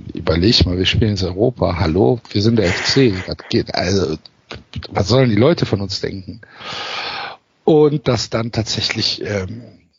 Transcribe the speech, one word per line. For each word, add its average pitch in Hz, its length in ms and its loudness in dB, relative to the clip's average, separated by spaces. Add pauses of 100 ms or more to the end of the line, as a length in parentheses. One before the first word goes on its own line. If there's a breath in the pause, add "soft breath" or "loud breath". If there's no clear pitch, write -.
(140)
überleg 87 520 2
mal, 90 120 0
wir 95 80 0
spielen 104 320 2
in 92 80 -2
Europa, 92 520 0
hallo, 95 420 2 (120)
wir 101 100 0
sind 117 140 4
der 101 120 4
F - 180 -2
C, 127 280 4 (140)
das 78 100 -8 (120)
geht, - 260 -2
also, 87 420 0 (720)
was 98 180 -2
sollen 127 220 4
die 107 60 2
Leute 139 300 4
von 101 160 0
uns 98 180 -6
denken? 92 420 -10 (1200 loud breath)
Und 151 440 4
das 123 220 0
dann 113 220 -4
tatsächlich, - 720 -4
ähm, 104 380 -6 (360)